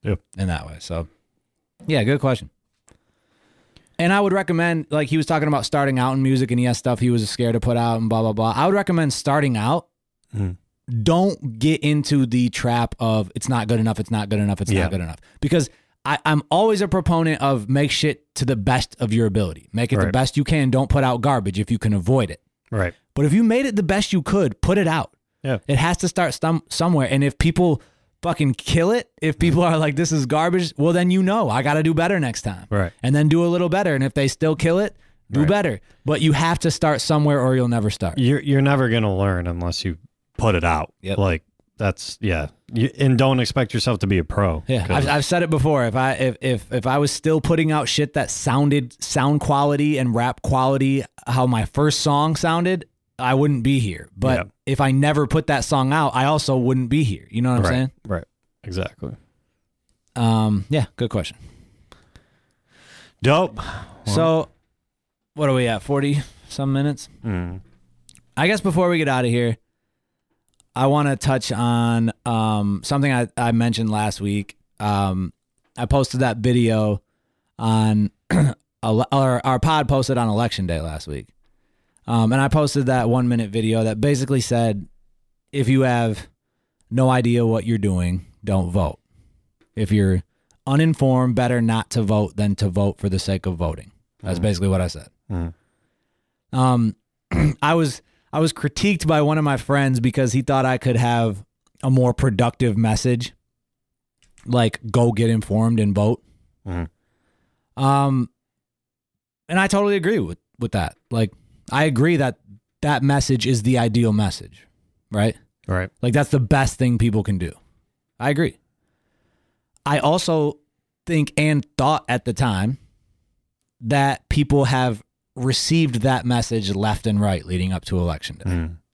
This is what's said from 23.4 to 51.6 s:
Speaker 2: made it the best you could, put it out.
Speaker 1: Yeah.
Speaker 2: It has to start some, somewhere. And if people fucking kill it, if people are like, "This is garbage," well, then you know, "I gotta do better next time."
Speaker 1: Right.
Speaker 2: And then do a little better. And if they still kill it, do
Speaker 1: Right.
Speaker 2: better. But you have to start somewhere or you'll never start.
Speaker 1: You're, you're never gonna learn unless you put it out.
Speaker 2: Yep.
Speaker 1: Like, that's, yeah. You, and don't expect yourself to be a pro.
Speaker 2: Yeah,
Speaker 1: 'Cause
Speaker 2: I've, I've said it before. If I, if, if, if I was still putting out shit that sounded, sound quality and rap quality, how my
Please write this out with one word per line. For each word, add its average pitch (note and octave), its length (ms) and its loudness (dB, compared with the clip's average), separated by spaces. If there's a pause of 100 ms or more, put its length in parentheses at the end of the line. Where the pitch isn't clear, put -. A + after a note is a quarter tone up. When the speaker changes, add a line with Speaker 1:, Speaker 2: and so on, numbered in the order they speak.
Speaker 2:
made A#3+ 220 2
it A3+ 100 -4
the G3+ 80 0
best F#3+ 280 -2
you F3 100 0
could, E3+ 380 0
put G3 180 2
it F3+ 100 2
out. D#3+ 240 -2 (320)
Speaker 1:
Yeah. C3 140 -2 (100)
Speaker 2:
It C#3+ 80 2
has E3 220 2
to F3+ 100 -2
start E3+ 260 0
some, D#3+ 340 0
somewhere. E3 400 0
And C#3 140 2
if C#3 160 0
people E3 420 2 (420)
fucking D3+ 320 0
kill E3+ 380 0
it, A#3+ 180 -2 (100)
if D#3 180 -2
people E3+ 240 4
are E3 160 2
like, D3+ 160 0
"This D3 160 0
is D3 160 0
garbage," E3 500 0
well, D#3+ 160 2
then F3+ 200 2
you F#3+ 100 2
know, G3 260 0
"I A#2 140 0
gotta D3 220 0
do D#3+ 100 2
better F3 240 0
next B2+ 240 -4
time." F#2 280 -8
Speaker 1:
Right. G2 220 -2 (120)
Speaker 2:
And C3 100 2
then D3+ 140 4
do E3 160 4
a E3+ 40 0
little F3 200 0
better. F#3 260 0
And C3+ 80 0
if C3+ 120 -2
they C#3 120 0
still D#3 300 0
kill E3 240 2
it, G#3 160 -4 (340)
do C3+ 100 0
Speaker 1:
Right. D3+ 80 2
Speaker 2:
better. F3+ 320 0 (240)
But C#3+ 180 0
you D#3 100 4
have E3 280 2
to E3 120 0
start D3+ 280 0
somewhere D3 400 2
or B2+ 140 2
you'll B2 140 2
never A2+ 220 0
start. E2+ 280 -4
Speaker 1:
You're, C3 220 2
you're C#3 220 2
never C3+ 260 2
gonna A2 280 0
learn F#2 300 0
unless F2 380 -4
you E2 140 -4 (400)
put A2 160 2
it E2+ 100 0
out. D#2+ 280 -2 (100)
Speaker 2:
Yep. F#2+ 160 -4
Speaker 1:
Like, F#2 240 0 (340)
that's, - 440 -6
yeah. E2 260 -2 (260)
You, A2+ 260 0
and C3 200 2
don't C3+ 200 2
expect B2 360 -2
yourself A2+ 260 0
to - 60 -2
be F#2+ 120 2
a E2 60 0
pro. E2+ 420 -2
Speaker 2:
Yeah, A#2 200 -2
Speaker 1:
'Cause F2+ 200 0
Speaker 2:
I've, D3 120 0
I've C#3 60 -2
said F3 180 0
it E3 80 -2
before. D3 340 2
If A2 100 -2
I, C3 200 0
if, B2+ 260 -2
if, B2 320 -4
if B2 140 -2
I C3 120 0
was D3 140 2
still D#3 280 0
putting D#3+ 300 -2
out D3+ 180 -2
shit D3 260 -2
that C3 160 -2
sounded, C#3 720 0
sound C#3+ 380 0
quality C#3+ 580 0
and B2 160 0
rap A#2+ 280 -2
quality, C3+ 600 0 (220)
how B2+ 200 0
my A#2 200 0